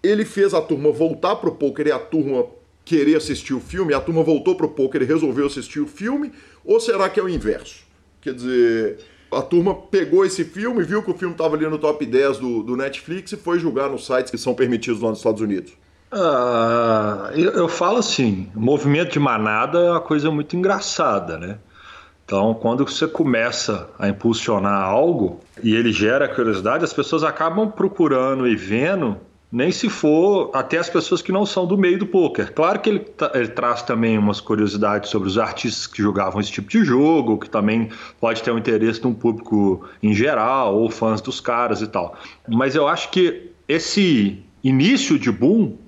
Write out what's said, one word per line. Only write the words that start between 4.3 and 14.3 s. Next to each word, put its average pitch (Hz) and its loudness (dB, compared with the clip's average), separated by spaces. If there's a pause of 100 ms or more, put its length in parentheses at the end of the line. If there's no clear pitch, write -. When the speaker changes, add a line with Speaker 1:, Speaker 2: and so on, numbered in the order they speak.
Speaker 1:
pro 160 -2
pôquer 131 -2
e 123 0
resolveu 143 0
assistir 143 -8
o 143 -2
filme, 277 -6 (320)
ou 220 4
será 196 0
que 202 0
é - -4
o 185 -2
inverso? - -6 (360)
Quer 127 -8
dizer, 120 2 (340)
a 117 -2
turma 175 0
pegou 185 2
esse 170 -4
filme, 214 -4
viu 196 -2
que - -8
o - -2
filme 175 -6
tava 160 0
ali 156 0
no 156 -4
top 151 0
dez 127 2
do, 120 -4
do 120 -4
Netflix 147 -8
e 202 -8
foi 175 -2
julgar 139 -2
nos 131 -8
sites 127 -2